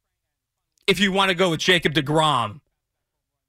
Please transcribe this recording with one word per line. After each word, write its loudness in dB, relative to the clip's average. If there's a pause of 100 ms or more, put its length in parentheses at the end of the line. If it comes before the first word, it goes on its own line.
(880)
if 0
you 0
wanna 0
go 0
with -2
Jacob 0
deGrom 0 (880)